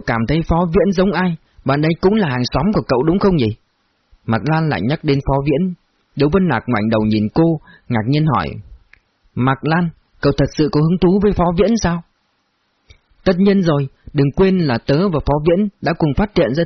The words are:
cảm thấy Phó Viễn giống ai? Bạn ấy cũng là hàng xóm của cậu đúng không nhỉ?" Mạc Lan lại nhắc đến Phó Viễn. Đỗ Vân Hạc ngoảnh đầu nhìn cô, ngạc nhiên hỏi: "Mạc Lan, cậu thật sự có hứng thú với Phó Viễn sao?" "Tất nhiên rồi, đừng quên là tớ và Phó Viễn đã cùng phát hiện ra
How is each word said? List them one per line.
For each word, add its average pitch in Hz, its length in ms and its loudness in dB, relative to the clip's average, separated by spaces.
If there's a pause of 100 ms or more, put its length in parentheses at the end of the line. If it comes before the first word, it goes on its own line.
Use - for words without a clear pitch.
cảm 113 220 -2
thấy 156 200 0
Phó 175 260 0
Viễn 196 180 2
giống 185 200 0
ai? 175 260 -2 (280)
Bạn 143 160 0
ấy 160 100 2 (100)
cũng 190 120 2
là 202 160 0
hàng 123 240 -2
xóm 135 100 0 (100)
của 170 140 0
cậu 127 160 0
đúng 170 160 2
không 190 160 2
nhỉ?" 110 220 0 (680)
Mạc 113 240 -2
Lan 160 200 0
lại 101 120 -2
nhắc 127 220 0
đến 143 240 2
Phó 143 60 0 (120)
Viễn. 170 280 0 (420)
Đỗ 143 180 2
Vân 190 180 2
Hạc 110 160 -2
ngoảnh 110 220 0
đầu 110 120 2
nhìn 107 320 0
cô, 165 260 0 (300)
ngạc 110 180 -2
nhiên 151 180 0 (100)
hỏi: 80 140 -2 (840)
"Mạc 131 260 -2
Lan, 160 280 0 (320)
cậu 143 160 2
thật 143 80 2 (120)
sự 151 140 0
có 147 100 0
hứng 165 200 0
thú 185 220 4
với 208 80 2
Phó 175 140 -2 (120)
Viễn 202 200 2
sao?" 170 240 -2 (1200)
"Tất 190 120 2
nhiên 196 240 2
rồi, 143 260 0 (260)
đừng 143 220 0
quên 190 220 2
là 143 200 0
tớ 160 320 0
và 151 160 -2
Phó 143 80 0 (140)
Viễn 190 200 2 (140)
đã - 160 -2
cùng 156 200 0
phát 214 180 0
hiện 131 180 2
ra 170 120 -2